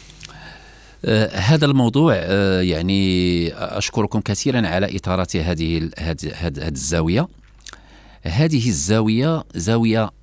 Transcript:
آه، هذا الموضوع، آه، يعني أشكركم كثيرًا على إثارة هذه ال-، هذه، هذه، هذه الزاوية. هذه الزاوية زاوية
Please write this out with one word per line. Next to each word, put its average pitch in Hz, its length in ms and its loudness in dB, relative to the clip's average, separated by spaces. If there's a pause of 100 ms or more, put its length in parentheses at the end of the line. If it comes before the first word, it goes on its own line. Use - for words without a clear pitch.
(1040)
آه، 107 320 2
هذا 147 280 4
الموضوع، 135 500 4
آه، 92 460 2
يعني 90 920 2
أشكركم 104 680 -4
كثيرًا 113 480 -2
على 92 280 -2
إثارة 92 400 -2
هذه 82 420 -2
ال-، 80 220 -4
هذه، 80 360 -6
هذه، 73 320 -6
هذه - 0 -
الزاوية. 82 600 0 (960)
هذه 123 460 0
الزاوية 110 720 0 (120)
زاوية 110 540 2 (140)